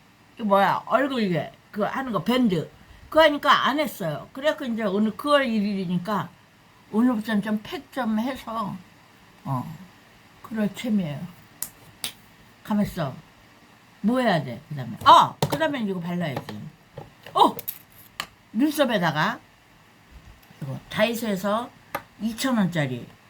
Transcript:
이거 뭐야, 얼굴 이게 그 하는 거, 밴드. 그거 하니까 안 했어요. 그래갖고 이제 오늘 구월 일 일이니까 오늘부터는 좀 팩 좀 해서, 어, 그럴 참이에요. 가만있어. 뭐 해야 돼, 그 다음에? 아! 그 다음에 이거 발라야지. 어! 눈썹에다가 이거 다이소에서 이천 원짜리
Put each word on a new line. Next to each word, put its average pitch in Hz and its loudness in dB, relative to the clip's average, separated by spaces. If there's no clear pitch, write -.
이거 226 -8
뭐야, 196 2
얼굴 262 0
이게 185 -2
그 208 -6
하는 254 -4
거, 185 -2
밴드. 220 2
그거 311 6
하니까 285 4
안 269 0
했어요. 165 -4
그래갖고 302 -4
이제 226 -4
오늘 208 0
구월 269 0
일 226 0
일이니까 185 -2
오늘부터는 220 2
좀 214 -2
팩 - -12
좀 220 -2
해서, 226 -6
어, 135 -6
그럴 214 -2
참이에요. 185 -2
가만있어. 190 -2
뭐 247 2
해야 196 4
돼, 123 -10
그 151 -10
다음에? 113 -8
아! 277 8
그 285 -2
다음에 294 -2
이거 190 -2
발라야지. 165 -6
어! - 4
눈썹에다가 220 2
이거 135 -8
다이소에서 220 -2
이천 233 -2
원짜리 151 0